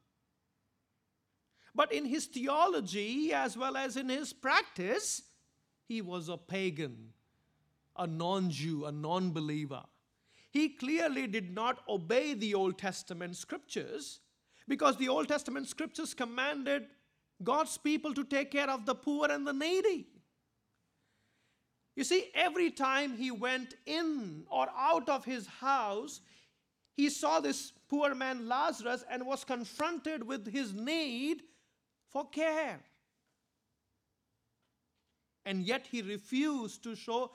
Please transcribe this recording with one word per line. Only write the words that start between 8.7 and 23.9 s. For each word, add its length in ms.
a 80
non-believer. 920
He 200
clearly 560
did 280
not 340
obey 460
the 200
Old 220
Testament 600
scriptures 840
because 300
the 100
Old 200
Testament 380
scriptures 460
commanded 720
God's 360
people 360
to 100
take 260
care 180
of 160
the 100
poor 360
and 160
the 60
needy. 540
You 80
see, 300
every 360
time 460
he 140
went 440
in 640